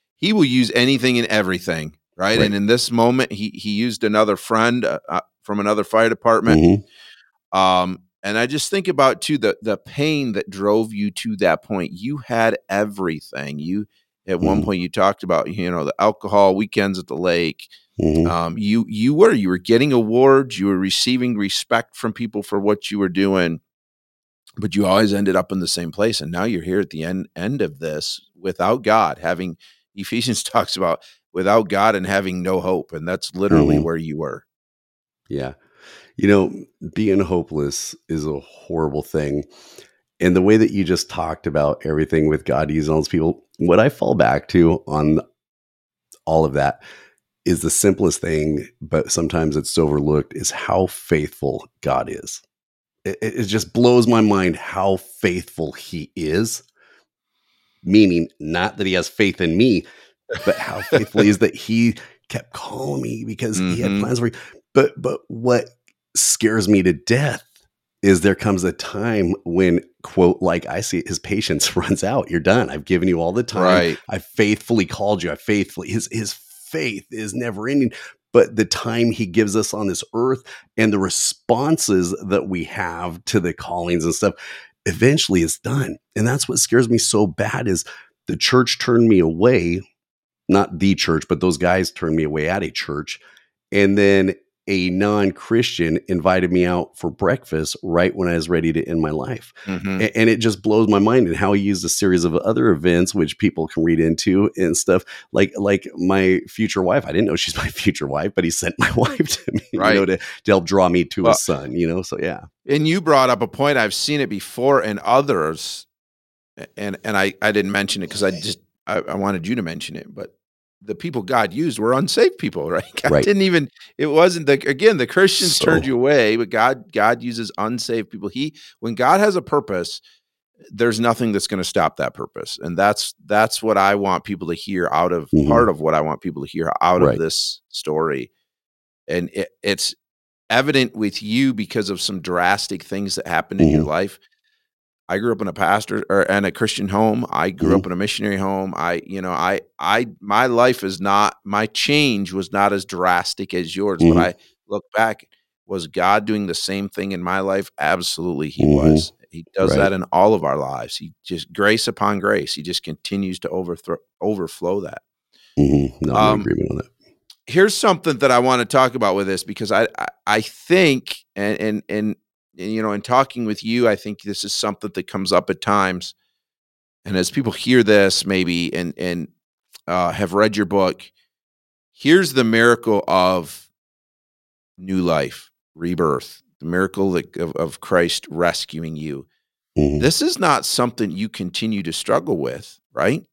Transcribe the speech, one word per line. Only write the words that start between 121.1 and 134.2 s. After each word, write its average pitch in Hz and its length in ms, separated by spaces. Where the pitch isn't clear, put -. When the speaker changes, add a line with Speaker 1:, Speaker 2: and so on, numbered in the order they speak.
Speaker 1:
God 104 320
used 135 260
were 113 140
unsaved 196 440
people, 80 320
<laughs> - 0
right? 90 140
God - 80
Speaker 2:
Right. 71 140
Speaker 1:
didn't 196 180
even, 175 280
it 147 100
wasn't 165 380
the, 143 60
again, 180 300
the 123 80
Christians 185 500
Speaker 2:
So - 80
Speaker 1:
turned 160 220
you 135 100
away, 123 400
but 117 140
God, 117 420
God 113 300
uses 117 360
unsaved 113 520
people. 101 180
He, 143 260
when 113 140
God 127 240
has 208 180
a 175 60
purpose, 95 580
there's 113 300
nothing 117 320
that's 98 160
gonna 92 160
stop 82 320
that 64 180
purpose. - 460
And 82 180
that's, 101 360
that's 107 380
what 110 160
I 98 180
want 98 280